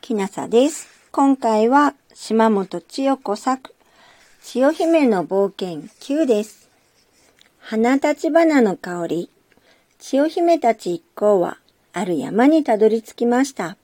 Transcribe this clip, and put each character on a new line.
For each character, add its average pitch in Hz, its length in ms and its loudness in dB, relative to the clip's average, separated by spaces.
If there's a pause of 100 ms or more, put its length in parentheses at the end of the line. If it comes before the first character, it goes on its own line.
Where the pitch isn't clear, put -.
ひ 247 80 -6
な 196 140 -4
さ - 180 -10
で 233 220 2
す。 - 180 -10 (240)
今 277 260 2
回 220 320 0
は 285 280 2 (180)
島 220 340 0
本 190 320 -2
千 - 260 -6
代 269 100 0
子 262 180 -6
作、 262 400 -6 (680)
千 - 200 -6
代 269 100 4
姫 330 380 2
の 190 180 0
冒 196 240 0
険 170 480 -10
九 285 280 -4
で 214 180 0
す。 - 260 -20 (880)
花 233 380 -2
立 302 340 -2
花 320 300 4
の 202 160 0
香 175 320 -10
り。 170 220 -6 (680)
千 - 200 -4
代 294 100 2
姫 339 320 0
た 226 160 2
ち 180 180 -6
一 - 80 -12 (140)
行 208 240 2
は - 180 -4 (340)
あ 185 120 -6
る 170 140 -4
山 196 280 0
に 311 160 4
た 226 160 0
ど 214 100 4
り 226 140 0
着 - 120 -20
き 233 120 -4
ま 240 180 2
し 277 80 -10
た。 175 320 -10